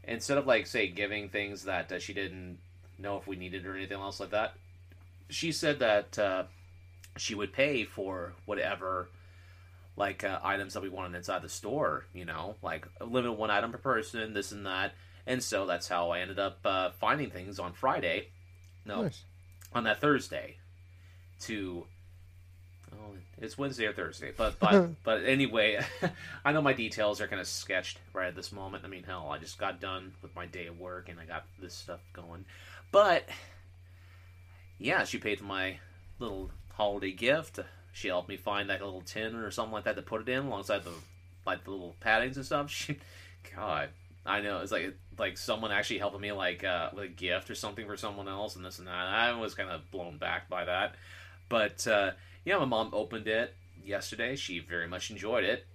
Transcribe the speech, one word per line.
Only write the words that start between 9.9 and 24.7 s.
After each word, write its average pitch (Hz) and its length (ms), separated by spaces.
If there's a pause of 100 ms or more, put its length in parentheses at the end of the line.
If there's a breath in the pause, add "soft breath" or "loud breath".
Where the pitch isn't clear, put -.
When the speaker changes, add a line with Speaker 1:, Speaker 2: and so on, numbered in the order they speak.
Speaker 1:
like, 98 260
uh, 95 180
items 98 340
that 95 60
we 98 60
wanted 90 300
inside 90 240
the 82 80
store, 104 640
you 90 100
know, 85 380
like, 82 260 (140)
a - 20
limit 120 300
one 107 180
item 113 220
per 127 40
person, 110 560
this 101 200
and 101 120
that. 92 280 (320 loud breath)
And 127 180
so 98 220
that's 87 240
how 87 220
I 87 100
ended 95 180
up, 95 240
uh, 92 280 (100)
finding 123 280
things 92 300
on 90 140
Friday. 101 560 (560)
No, 214 160
Speaker 2:
Nice. - 240 (480)
Speaker 1:
on 120 100
that 107 160
Thursday - 560 (880 soft breath)
to 95 440 (1080)
Oh, 104 220 (240)
it's 110 180
Wednesday 127 280
or 104 80
Thursday, 78 420
but, - 240
but, 180 380